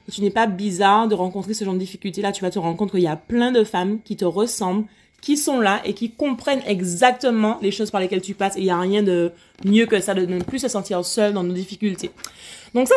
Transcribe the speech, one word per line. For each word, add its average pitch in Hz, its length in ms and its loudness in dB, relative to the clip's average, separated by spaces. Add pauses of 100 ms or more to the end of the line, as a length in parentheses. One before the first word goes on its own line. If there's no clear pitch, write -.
que - 40 -16
tu 196 120 -8
n'es 202 80 2
pas 226 160 2
bizarre 202 600 2
de 214 80 0
rencontrer 185 400 -4
ce 214 100 -6
genre 190 100 -2
de 185 40 -2
difficultés-là. 190 540 -6
Tu 202 100 -10
vas 185 80 0
te 208 80 -4
rendre 165 200 -2
compte 202 120 -2
qu'il 190 120 0
y 170 40 4
a 156 100 0
plein 240 360 0
de 240 100 6
femmes 202 400 -2
qui 190 140 -8
te - 80 -2
ressemblent, 214 600 0 (340)
qui 285 160 0
sont 285 240 0
là 202 240 2
et 202 80 -2
qui 226 200 -6
comprennent 277 540 -2
exactement 220 960 2
les 202 120 0
choses 214 180 -4
par 202 100 0
lesquelles 185 220 -2
tu 202 100 -8
passes. 196 240 -2
Et 190 40 -4
il 190 40 2
n'y 190 60 2
a 175 80 2
rien 196 240 2
de 175 300 2 (340)
mieux 214 180 6
que 220 160 2
ça, 196 140 -2
de 185 100 0
ne 180 160 -2
plus 262 200 -6
se 269 80 -2
sentir 190 360 -2
seule 208 300 0
dans 190 80 -2
nos 180 120 -2
difficultés. 185 560 -4 (640)
Donc 247 140 2
ça, 466 80 6